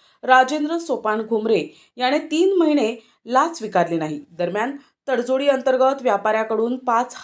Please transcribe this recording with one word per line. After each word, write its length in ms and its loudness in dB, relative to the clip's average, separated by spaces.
राजेंद्र 560 2
सोपान 440 -4
घुमरे 440 0
याने 220 0
तीन 380 0
महिने 480 0
लाच 320 0
स्वीकारली 380 0
नाही. 240 -6
दरम्यान, 460 -4
तडजोडी 400 0
अंतर्गत 540 2
व्यापाऱ्याकडून 760 0
पाच 480 -2